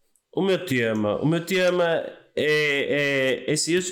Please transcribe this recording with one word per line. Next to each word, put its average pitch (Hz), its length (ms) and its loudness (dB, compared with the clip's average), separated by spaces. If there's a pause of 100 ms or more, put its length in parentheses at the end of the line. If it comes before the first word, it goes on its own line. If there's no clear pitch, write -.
(340)
o 147 80 -2
meu 180 240 0
tema, 110 520 0
o - 80 -2
meu 160 180 2
tema 180 400 0
é, 143 1600 0
é, - 40 -
é 147 40 2
assim, 156 200 -2
eu, 180 80 2 (100)